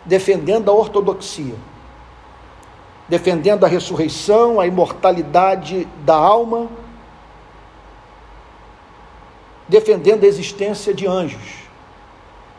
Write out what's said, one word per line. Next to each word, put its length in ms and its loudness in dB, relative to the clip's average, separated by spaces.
defendendo 640 0
a 60 4
ortodoxia, 800 -2
defendendo 560 2
a 40 6
ressurreição, 920 0
a 60 2
imortalidade 1200 0
da 120 4
alma, 520 2
defendendo 560 4
a 20 6
existência 680 -2
de 140 -6
anjos, 600 -8